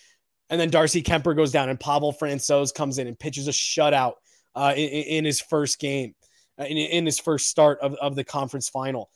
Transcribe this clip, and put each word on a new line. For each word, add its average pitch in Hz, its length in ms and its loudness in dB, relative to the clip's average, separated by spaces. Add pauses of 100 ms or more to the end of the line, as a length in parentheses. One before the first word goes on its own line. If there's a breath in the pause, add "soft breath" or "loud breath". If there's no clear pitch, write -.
(500 soft breath)
And 165 100 0
then 165 100 2
Darcy 160 320 4
Kuemper 143 340 2
goes 147 160 4
down 135 180 2
and 131 100 -4
Pavel 147 340 0
Francouz 143 600 0
comes 139 260 -4
in 127 80 -4
and 117 100 -12
pitches 139 300 -8
a 147 40 0
shutout, 139 640 2 (400)
uh, 139 200 2
in, 147 140 0
in, 147 140 -4
in 156 220 -2
his 147 140 0
first 147 400 -2
game, 139 340 -4 (460)
uh, 143 60 -8
in, 151 120 -4
in 165 280 0
his 151 140 0
first 156 280 -2
start 151 320 4
of, 139 160 -2
of 139 200 -4
the 135 100 -4
conference 139 420 -6
final. 131 480 -6